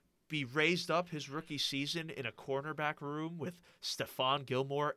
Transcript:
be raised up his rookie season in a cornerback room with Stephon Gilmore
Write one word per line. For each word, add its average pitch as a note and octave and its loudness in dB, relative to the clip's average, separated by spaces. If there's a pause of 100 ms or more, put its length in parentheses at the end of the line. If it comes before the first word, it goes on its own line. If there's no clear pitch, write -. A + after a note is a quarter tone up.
(280)
be D3+ 0
raised D#3 4
up E3+ 2
his C3+ -6
rookie D3+ -6
season C#3+ -2
in C3 -4
a A2 -4
cornerback D3 -2
room D#3 -4
with D#3+ -6 (200)
Stephon C3+ 0
Gilmore C#3 2